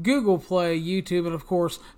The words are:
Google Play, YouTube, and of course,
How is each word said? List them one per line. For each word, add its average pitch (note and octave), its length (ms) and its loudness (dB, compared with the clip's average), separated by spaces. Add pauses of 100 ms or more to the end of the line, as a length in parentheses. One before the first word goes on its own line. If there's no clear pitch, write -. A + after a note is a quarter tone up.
Google G#3+ 360 2
Play, E3+ 400 0
YouTube, F3 480 -2
and E3+ 80 -4
of E3 140 -8
course, F3 320 0 (180)